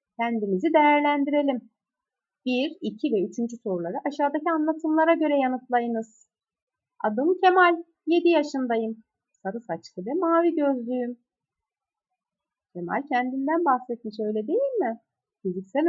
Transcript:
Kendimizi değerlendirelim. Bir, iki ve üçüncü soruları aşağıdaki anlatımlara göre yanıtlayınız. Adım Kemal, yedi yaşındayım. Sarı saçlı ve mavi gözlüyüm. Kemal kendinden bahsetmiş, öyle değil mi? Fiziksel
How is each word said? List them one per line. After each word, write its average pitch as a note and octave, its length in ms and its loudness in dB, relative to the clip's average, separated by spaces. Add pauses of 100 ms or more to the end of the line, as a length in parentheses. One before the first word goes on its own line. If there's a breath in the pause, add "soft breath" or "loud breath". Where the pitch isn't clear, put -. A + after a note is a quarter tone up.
(200)
Kendimizi A3+ 540 -2
değerlendirelim. D4 960 2 (760)
Bir, B3+ 340 -2
iki G#3+ 320 -6
ve G#3 160 0
üçüncü A#3 280 -6
soruları F#3 400 -6 (100)
aşağıdaki D4 440 -2
anlatımlara D#4+ 640 2
göre D4 240 2
yanıtlayınız. A#3+ 920 -4 (760)
Adım C#4 360 0
Kemal, F#4 360 6 (300)
yedi E4+ 220 4
yaşındayım. B3+ 760 0 (380)
Sarı A3 180 -8
saçlı - 460 -10
ve C4 80 -4
mavi E4 400 2
gözlüyüm. B3 640 -2 (1600)
Kemal F3+ 280 -4 (100)
kendinden C4+ 520 0
bahsetmiş, A#3+ 560 -2
öyle G#3+ 260 -4
değil B4+ 320 0
mi? A#3 220 -2 (420)
Fiziksel G3 460 -2